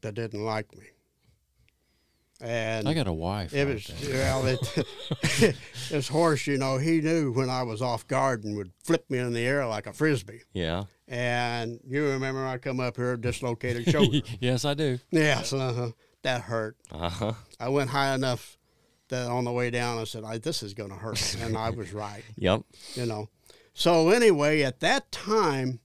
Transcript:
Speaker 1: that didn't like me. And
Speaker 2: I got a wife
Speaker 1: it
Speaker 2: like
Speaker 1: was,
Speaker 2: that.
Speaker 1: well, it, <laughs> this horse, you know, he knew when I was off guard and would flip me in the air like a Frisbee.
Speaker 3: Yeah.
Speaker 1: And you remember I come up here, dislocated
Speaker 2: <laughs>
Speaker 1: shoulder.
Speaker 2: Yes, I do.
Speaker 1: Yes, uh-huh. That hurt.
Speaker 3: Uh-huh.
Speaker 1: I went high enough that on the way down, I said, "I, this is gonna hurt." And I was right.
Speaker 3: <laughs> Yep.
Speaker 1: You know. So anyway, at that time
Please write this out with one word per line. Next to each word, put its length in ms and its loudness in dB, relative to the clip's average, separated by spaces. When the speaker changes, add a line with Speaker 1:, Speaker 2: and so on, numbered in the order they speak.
Speaker 1:
that 140 -8
didn't 300 -6
like 320 -4
me. 100 -20
And 480 -2
Speaker 2:
I 60 2
got 120 0
a 60 0
wife 420 -4
Speaker 1:
it 120 2
Speaker 2:
like 80 -2
Speaker 1:
was, 120 -8
Speaker 2:
that. 260 -8
Speaker 1:
well, 340 2
it, 1080 2
<laughs> 180 -10
this 180 -2
horse, 400 2
you 100 2
know, 180 0
he 240 2
knew 320 2
when 160 0
I 140 -2
was 180 -4
off 280 -2
guard 340 2
and 140 -4
would 160 -6
flip 260 0
me 100 0
in 140 0
the 140 0
air 220 2
like 180 -4
a 60 -12
Frisbee. 480 0
Speaker 3:
Yeah. 320 0
Speaker 1:
And 800 -2
you 180 -2
remember 400 -2
I 140 -4
come 220 -4
up 160 -2
here, 200 -2
dislocated 680 -4
Speaker 2:
<laughs> 60 2
Speaker 1:
shoulder. 320 4
Speaker 2:
Yes, 240 0
I 100 0
do. 240 0
Speaker 1:
Yes, 400 2
uh-huh. 380 -2
That 200 -2
hurt. 340 -4
Speaker 3:
Uh-huh. 440 -2
Speaker 1:
I 80 -6
went 220 0
high 240 2
enough 440 -2
that 200 -2
on 160 0
the 80 -2
way 180 0
down, 280 -2
I 60 -4
said, 200 -10
"I, 140 -6
this 240 -4
is 100 -10
gonna 220 -10
hurt." 480 -4
And 140 -2
I 140 0
was 220 -6
right. 380 -8
Speaker 3:
<laughs> 60 -16
Yep. 260 2
Speaker 1:
You 120 -4
know. 220 -6
So 340 6
anyway, 540 6
at 180 0
that 320 2
time 720 0